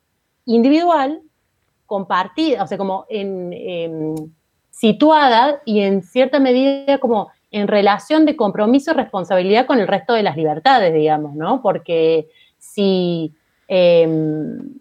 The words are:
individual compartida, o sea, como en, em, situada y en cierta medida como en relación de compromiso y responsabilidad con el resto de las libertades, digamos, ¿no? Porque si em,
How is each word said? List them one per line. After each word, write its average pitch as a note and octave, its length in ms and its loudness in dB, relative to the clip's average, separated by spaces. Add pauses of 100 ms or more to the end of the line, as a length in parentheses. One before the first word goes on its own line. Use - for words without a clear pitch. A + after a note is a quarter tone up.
(460)
individual C#4+ 760 2 (640)
compartida, G3 760 -4
o F3 40 -4
sea, G3 120 -8
como F#3+ 300 -6
en, G3 440 -8
em, E3 640 -8 (560)
situada C#4 920 2
y G#3 160 0
en G3 220 0
cierta C4 380 0
medida C#4 580 0
como A3+ 320 -2 (200)
en G#3 180 -4
relación G#3+ 580 2
de - 100 -2
compromiso A3+ 560 0
y - 20 2
responsabilidad G3+ 720 0
con C#4 140 2
el F3+ 80 -2
resto G3 260 -2
de A3 80 0
las E3 140 -2
libertades, E3 580 0
digamos, D3+ 400 0
¿no? F3+ 280 -4
Porque E3 640 -2 (300)
si F3 760 -4 (380)
em, D#3+ 840 2 (220)